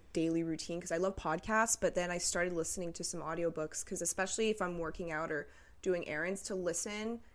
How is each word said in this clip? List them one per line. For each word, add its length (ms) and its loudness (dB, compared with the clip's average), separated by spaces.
daily 320 4
routine 360 -2
'cause 120 -4
I 60 2
love 180 2
podcasts, 640 2
but 160 4
then 160 0
I 60 -2
started 340 2
listening 420 -2
to 100 -8
some 160 -4
audiobooks 640 -2
'cause 160 -4
especially 500 2
if 120 0
I'm 160 -2
working 320 -4
out 220 0
or 160 -2
doing 260 2
errands, 340 -2
to 120 -4
listen, 640 -2